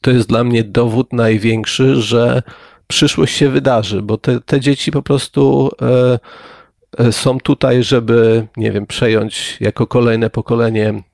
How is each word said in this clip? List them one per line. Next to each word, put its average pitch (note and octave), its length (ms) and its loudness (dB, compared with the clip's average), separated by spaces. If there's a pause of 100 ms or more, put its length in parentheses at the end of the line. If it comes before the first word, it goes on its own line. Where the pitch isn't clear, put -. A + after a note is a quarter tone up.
To C3 80 2
jest A#2+ 180 2
dla A#2 140 2
mnie A#2+ 200 0
dowód A#2 500 -2
największy, A2+ 880 0
że A#2+ 420 0 (440)
przyszłość - 480 0
się C#3 140 2
wydarzy, A#2 520 0
bo G#2+ 160 -4
te, A#2+ 240 -2
te - 180 0
dzieci C#3 320 -2
po C#3 100 -2
prostu, C#3 680 0 (100)
e, B2 380 2 (880)
e, A#2 60 2
są C3 280 -2
tutaj, B2+ 440 0
żeby, A2+ 640 2 (100)
nie A2 140 -2
wiem, G2+ 160 -4
przejąć A2 720 -4
jako G#2+ 280 -2
kolejne A2+ 420 0
pokolenie A2 760 -2 (100)